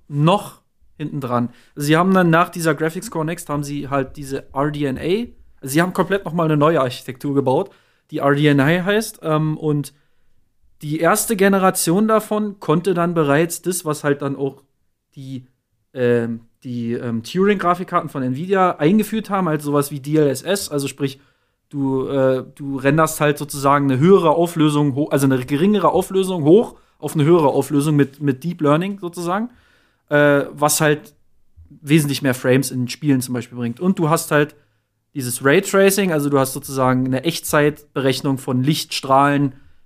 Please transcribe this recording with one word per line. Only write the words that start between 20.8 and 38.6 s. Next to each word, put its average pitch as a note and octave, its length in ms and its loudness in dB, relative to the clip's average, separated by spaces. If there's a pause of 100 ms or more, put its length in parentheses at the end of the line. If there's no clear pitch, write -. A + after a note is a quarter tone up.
sprich, C3+ 320 -8 (480)
du, C3+ 380 -2
äh, C3 360 0 (120)
du C#3 220 -8
renderst D#3 440 2
halt D3 160 2
sozusagen C#3+ 520 0
eine B2+ 100 2
höhere E3+ 320 6
Auflösung D3+ 640 2
ho-, D3+ 120 -2
also C#3+ 200 2
eine B2+ 180 0
geringere E3+ 460 2
Auflösung F#3 520 -2
hoch G3 320 4 (220)
auf - 180 -8
eine D3+ 80 2
höhere D#3+ 240 4
Auflösung C#3+ 480 0
mit, C#3 260 0
mit C3+ 220 -2
Deep E3+ 180 -8
Learning F3 380 0
sozusagen, F3+ 500 -6 (580)
äh, D3 440 4
was D3 280 0
halt D3+ 340 0 (560)
wesentlich C#3+ 520 0
mehr C3+ 120 0
Frames B2+ 380 0
in B2+ 160 -4
Spielen C#3 340 -2
zum B2+ 120 -8
Beispiel A#2+ 240 -8
bringt. A#2+ 240 -6
Und F#3+ 180 0
du D#3 100 2
hast D#3+ 220 0
halt D3+ 240 2 (580)
dieses B2 300 -6
Raytracing, G3 720 4
also C#3+ 160 -2
du C#3+ 100 2
hast C3 140 0
sozusagen C3 520 0
eine C3 200 -4
Echtzeitberechnung C#3+ 1120 -2
von B2+ 260 -2